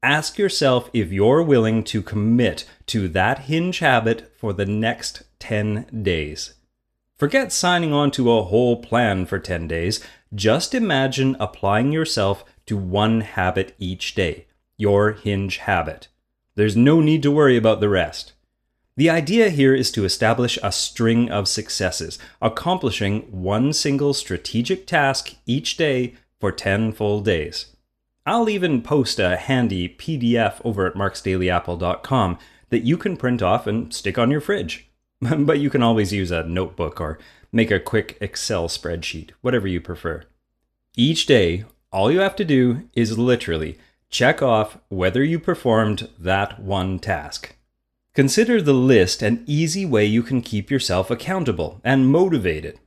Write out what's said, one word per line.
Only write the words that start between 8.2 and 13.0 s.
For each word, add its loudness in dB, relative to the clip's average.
a 4
whole 2
plan 0
for -4
ten -6
days. -2
Just 0
imagine 0
applying 0
yourself -2
to -4
one 2